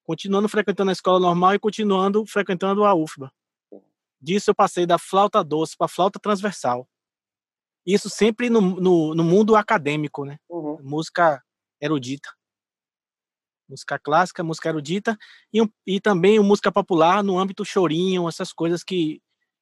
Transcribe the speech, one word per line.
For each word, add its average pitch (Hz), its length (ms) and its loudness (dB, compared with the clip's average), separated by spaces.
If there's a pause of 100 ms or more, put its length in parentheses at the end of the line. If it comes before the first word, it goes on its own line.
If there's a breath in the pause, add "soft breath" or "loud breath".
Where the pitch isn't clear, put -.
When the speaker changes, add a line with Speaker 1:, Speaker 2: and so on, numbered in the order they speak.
Speaker 1:
continuando 196 460 -2
frequentando 202 400 -2
a 185 40 0
escola 185 260 2
normal 180 340 4
e 202 60 0
continuando 202 680 0
frequentando 196 580 -2
a 202 120 4
ufba. 151 360 -6 (880)
Disso 185 300 -2
eu 202 60 4
passei 180 320 2
da 170 100 2
flauta 196 460 0
doce 156 340 -4
pra 170 100 -2
flauta 196 320 -2
transversal. 180 680 -4 (960)
Isso 196 240 0
sempre 233 400 0
no, 233 100 4
no, 180 540 2
no 165 100 0
mundo 208 320 4
acadêmico, 151 680 -2
né? 143 140 -16 (100)
Speaker 2:
Uhum. 156 320 -10
Speaker 1:
Música 151 640 -2 (360)
erudita. 139 500 -6 (1400)
Música 135 300 -10
clássica, 175 440 0
música 160 260 -6
erudita 160 460 -4 (380 loud breath)
e, 214 80 4
um, 220 80 2 (160)
e 190 160 -2
também 202 380 4
música 202 320 2
popular 185 520 2
no 196 140 0
âmbito 196 260 -4
chorinho, 180 640 0
essas 170 240 -8
coisas 170 320 -4
que, 160 380 -4 (400)